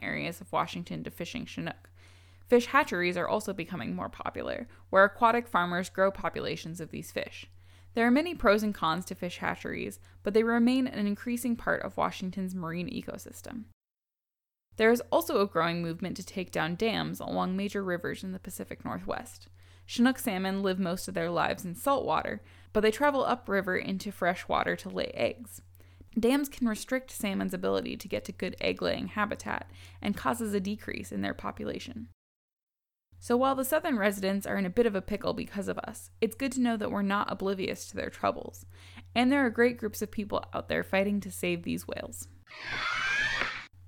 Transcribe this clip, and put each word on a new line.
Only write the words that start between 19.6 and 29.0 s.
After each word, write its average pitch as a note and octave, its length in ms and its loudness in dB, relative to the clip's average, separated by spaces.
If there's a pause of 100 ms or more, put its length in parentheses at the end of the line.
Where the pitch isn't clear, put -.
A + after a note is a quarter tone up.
Chinook B3+ 340 4
salmon F#3+ 440 -2
live F#3+ 160 2
most F#3 300 -2
of F#3 60 -10
their E3+ 160 0
lives - 340 0
in F3 100 -6
salt C#4 300 0
water, - 380 0 (320)
but G#3+ 60 6
they G#3+ 100 6
travel C#4 340 4
upriver G3 520 0
into G3 360 -4
fresh F3+ 340 0
water - 300 2
to F#3 140 -10
lay F#3 240 -4
eggs. - 480 -4 (560)
Dams C4+ 320 4
can - 180 0
restrict B3+ 420 -4
salmon's G3 440 -2
ability G2 420 0
to - 120 -12
get G#2 180 -4
to G3 60 -8
good - 280 -6
egg-laying F3+ 480 0